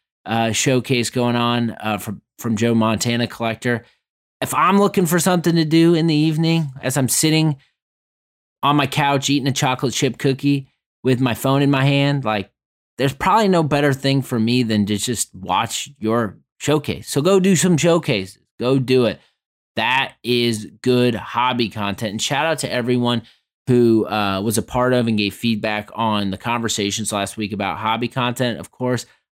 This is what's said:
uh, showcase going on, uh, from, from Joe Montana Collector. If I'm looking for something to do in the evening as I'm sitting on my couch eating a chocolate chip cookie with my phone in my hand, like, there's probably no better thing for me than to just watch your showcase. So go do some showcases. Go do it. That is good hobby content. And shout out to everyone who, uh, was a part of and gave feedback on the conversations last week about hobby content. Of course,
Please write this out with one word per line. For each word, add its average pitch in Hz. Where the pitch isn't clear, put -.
uh, 113
showcase 123
going 120
on, 120
uh, 107
from, 98
from 117
Joe 117
Montana 113
Collector. 117
If 131
I'm 175
looking 196
for 170
something 170
to 160
do 165
in 165
the 160
evening 160
as 127
I'm 127
sitting 156
on 143
my 139
couch 143
eating 143
a 127
chocolate 131
chip 131
cookie 139
with 127
my 123
phone 135
in 139
my 135
hand, 139
like, 107
there's 139
probably 202
no 175
better 147
thing 135
for 123
me 120
than 107
to 104
just -
watch 92
your 110
showcase. 143
So 139
go 190
do 185
some 175
showcases. 139
Go 131
do 127
it. 95
That 123
is 120
good 123
hobby 123
content. 101
And 110
shout 147
out 160
to 95
everyone 120
who, 117
uh, 98
was 107
a 101
part 127
of 123
and 113
gave 101
feedback 107
on 104
the 95
conversations 110
last 98
week 107
about 98
hobby 113
content. 123
Of -
course, 123